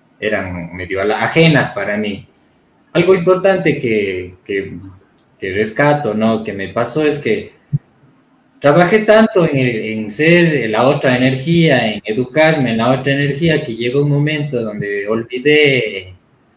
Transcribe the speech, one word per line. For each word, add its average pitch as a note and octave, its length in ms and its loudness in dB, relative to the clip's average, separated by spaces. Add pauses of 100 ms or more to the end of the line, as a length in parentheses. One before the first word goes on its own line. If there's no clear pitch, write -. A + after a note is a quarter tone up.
(180)
eran F#2 560 -6
medio F#2 280 -6
ala-, G#2+ 200 -2
ajenas D3 480 2
para G#2 260 -6
mí. G#2 300 -6 (680)
Algo F3 200 4
importante F3+ 640 2
que, G2 640 -4
que, F#2 340 -6 (600)
que F#2+ 140 -8
rescato, A2 640 0
¿no? A2 280 0
Que G2+ 120 -8
me F#2+ 140 -8
pasó A#2 340 -2
es C#3+ 160 0
que G#2+ 340 -4 (1040)
trabajé F3 420 4
tanto G#3+ 460 4
en, C#3+ 120 0
en A2 520 -2
ser D#3 600 2
la A2 140 2
otra C#3 320 2
energía, C3 760 2
en G#2 120 -8
educarme C3 680 0
en A2+ 80 -2
la B2+ 200 2
otra C#3 140 -2
energía, C#3+ 500 0
que A2 140 -8
llegó B2 260 -2
un D3 80 0
momento D3 520 -2
donde G2+ 440 -6
olvidé A2+ 1080 -2 (420)